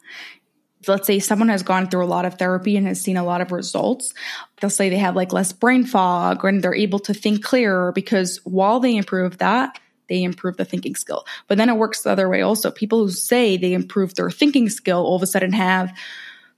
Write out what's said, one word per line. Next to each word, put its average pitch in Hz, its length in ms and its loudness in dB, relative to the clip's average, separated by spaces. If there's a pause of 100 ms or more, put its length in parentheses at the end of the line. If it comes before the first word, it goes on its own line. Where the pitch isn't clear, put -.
(880)
Let's 196 200 0
say 202 120 2
someone 214 300 2
has 196 140 0
gone 185 260 0
through 180 160 0
a - 20 -2
lot 175 160 -2
of 180 120 -4
therapy 185 420 0
and 196 100 0
has 185 140 -4
seen 185 160 -2
a 175 60 -2
lot 175 180 -2
of 180 100 -6
results. 208 640 -4 (480)
They'll 202 80 0
say 196 180 0
they 185 100 0
have, 185 200 0
like, 185 160 -2
less 185 180 0
brain 247 320 4
fog 180 640 2
and 196 180 0
they're 180 120 0
able 202 240 0
to 208 140 -4
think 208 300 -2
clearer 190 480 2
because 190 540 -2
while 190 340 2
they 247 160 2
improve 185 440 -2
that, 240 400 0 (280)
they 180 160 0
improve 180 320 -4
the 185 80 -2
thinking 185 320 -6
skill. - 300 -8 (220)
But 196 100 2
then 220 120 4
it 226 80 2
works 220 260 -2
the - 80 0
other 190 180 2
way 185 120 2
also. - 300 0
People 220 280 0
who 208 100 2
say 214 480 2
they 180 160 0
improve 185 420 -2
their 180 140 -2
thinking 269 400 2
skill 180 340 0
all 175 120 0
of 180 80 0
a 170 40 0
sudden 185 240 0
have 185 400 2 (680)